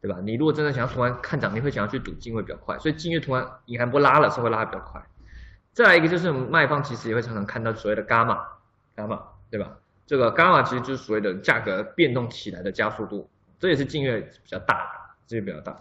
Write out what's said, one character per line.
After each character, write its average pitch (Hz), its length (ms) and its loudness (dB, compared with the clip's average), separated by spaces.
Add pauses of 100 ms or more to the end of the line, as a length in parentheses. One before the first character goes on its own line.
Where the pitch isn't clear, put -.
对 104 80 -6
吧？ 90 120 -6
你 107 120 -4
如 135 100 0
果 156 80 4
真 151 120 0
的 143 80 0
想 127 140 -2
要 - 60 -6
突 127 100 -2
然 123 200 0
看 - 160 -4
涨， 104 160 -2
你 110 60 -2
会 143 100 -2
想 123 140 -2
要 104 60 -4
去 135 80 -4
赌 95 160 -8
近 113 200 -12
月 107 80 -2
比 - 100 -8
较 - 60 -10
快， - 200 -8
所 156 120 -2
以 151 40 0
近 160 180 -6
月 165 60 0
突 139 160 -2
然 127 120 0 (200)
隐 117 120 -8
含 123 120 0
波 135 100 2
拉 139 180 8
了， 139 120 6
是 123 100 -4
会 117 100 2
拉 110 140 0
得 - 20 -6
比 - 60 -10
较 95 80 -8
快。 - 200 -16 (720)
再 233 120 4
来 185 120 10
一 170 40 8
个 160 80 4
就 175 100 2
是 170 120 0
卖 139 360 2
方 143 160 0
其 123 120 -6
实 117 140 -8
也 110 60 0
会 120 80 2
常 117 120 -8
常 101 120 -4
看 117 160 -6
到 113 100 0
所 104 180 -4
谓 107 40 2
的 110 80 -4
伽 117 220 4
马， 117 140 0 (580)
伽 107 100 -8
马， 110 140 -6 (300)
对 110 80 -6
吧？ - 200 -8 (280)
这 143 100 0
个 117 160 6
伽 175 180 6
马 151 120 8
其 127 120 -2
实 127 80 -2
就 135 120 -4
是 123 40 -6
所 110 160 -4
谓 110 60 2
的 98 160 0
价 113 240 2
格 104 220 -2
变 143 300 2
动 120 160 -2
起 - 220 -10
来 90 120 -12
的 95 80 -4
加 107 200 0
速 107 160 -8
度， 98 220 -10 (300)
这 185 100 0
也 160 80 4
是 139 80 0
近 143 180 -4
月 120 180 0
比 - 300 -18
较 92 80 -10
大 - 160 0
的， - 420 -10 (100)
这 113 140 -6
个 98 60 -8
比 98 40 -8
较 78 120 -10
大。 85 180 -12